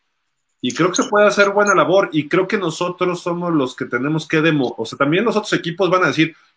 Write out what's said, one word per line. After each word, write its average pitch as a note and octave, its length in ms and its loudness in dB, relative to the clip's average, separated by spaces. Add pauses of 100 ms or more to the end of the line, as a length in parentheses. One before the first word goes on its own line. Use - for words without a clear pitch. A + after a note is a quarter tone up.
(600)
y B2 120 -4
creo E3 180 2
que C4 120 0
se - 60 -4
puede G#3 180 4
hacer G3+ 220 4
buena G3+ 260 2
labor, F3+ 380 4
y D3+ 160 -2
creo F#3 180 2
que A3 100 -2
nosotros F3 640 -4
somos F3 320 -4
los C3 220 0
que - 100 -10
tenemos C#3+ 420 -4
que E3 140 0
demo-, D3 360 0
o A2+ 80 -6
sea, - 120 -8
también D#3+ 280 2
los G#3+ 100 0
otros G#3 180 -2
equipos E3+ 360 -2
van F#3 160 2
a - 20 2
decir, D#3 280 0 (220)